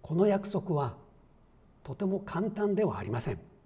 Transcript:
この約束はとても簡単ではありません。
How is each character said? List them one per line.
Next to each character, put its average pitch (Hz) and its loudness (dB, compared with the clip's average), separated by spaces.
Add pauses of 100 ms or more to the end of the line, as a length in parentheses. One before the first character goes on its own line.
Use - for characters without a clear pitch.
こ 151 -2
の 185 6
約 196 2
束 165 -2
は 131 -2 (880)
と 139 -10
て 202 -4
も 190 0
簡 202 -2
単 202 0
で 214 2
は - 0
あ - -6
り - -6
ま 117 -2
せ - -4
ん。 98 -6 (260)